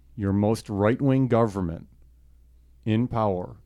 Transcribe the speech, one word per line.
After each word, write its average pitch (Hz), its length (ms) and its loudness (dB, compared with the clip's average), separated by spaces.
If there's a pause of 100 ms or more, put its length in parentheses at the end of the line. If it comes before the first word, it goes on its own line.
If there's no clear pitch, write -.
(160)
your 98 160 -2
most 104 360 0
right-wing 127 600 2
government 101 580 0 (1000)
in 113 240 0
power 107 580 -2